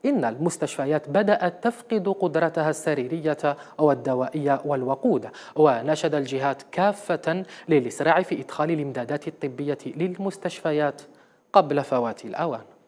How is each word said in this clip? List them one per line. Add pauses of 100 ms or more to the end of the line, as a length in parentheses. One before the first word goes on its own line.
إن
المستشفيات
بدأت
تفقد
قدرتها
السريرية (220)
والدوائية
والوقود، (260)
وناشد
الجهات (100)
كافة (240)
للإسراع
في
إدخال
الإمدادات
الطبية
للمستشفيات (500)
قبل
فوات
الأوان. (280)